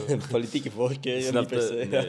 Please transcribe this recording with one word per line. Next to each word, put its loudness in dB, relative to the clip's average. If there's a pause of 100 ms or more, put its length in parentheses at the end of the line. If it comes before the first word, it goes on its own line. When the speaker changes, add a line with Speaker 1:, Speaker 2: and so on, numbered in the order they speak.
(160)
Speaker 1:
<laughs> -4
Politieke 0
voorkeur, -2
Speaker 2:
Snap 2
Speaker 1:
niet 0
per 2
Speaker 2:
je? -2
Speaker 1:
se. -4
Speaker 2:
Nee, 2